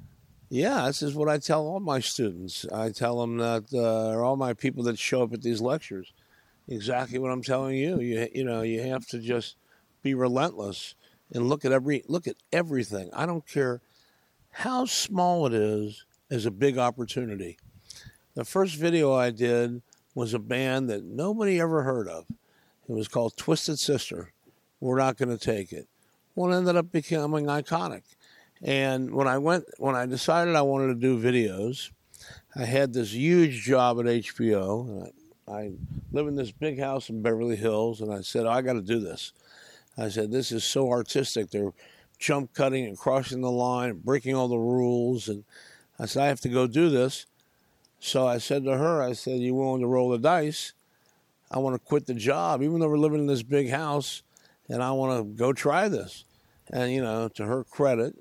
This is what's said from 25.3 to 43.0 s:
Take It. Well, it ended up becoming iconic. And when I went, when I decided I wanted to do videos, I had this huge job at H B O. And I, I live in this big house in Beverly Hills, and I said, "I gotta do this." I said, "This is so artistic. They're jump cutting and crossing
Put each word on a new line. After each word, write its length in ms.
Take 340
It. 160
Well, 160
it 60
ended 200
up 140
becoming 540
iconic. 600
And 500
when 160
I 80
went, 300
when 200
I 100
decided 480
I 80
wanted 240
to 80
do 260
videos, 720
I 80
had 300
this 180
huge 520
job 360
at 80
H 260
B 200
O. 340
And 140
I, 100
I 260
live 160
in 100
this 160
big 280
house 300
in 100
Beverly 360
Hills, 440
and 100
I 120
said, 240
"I 160
gotta 180
do 180
this." 360
I 100
said, 220
"This 200
is 140
so 260
artistic. 600
They're 240
jump 360
cutting 320
and 100
crossing 460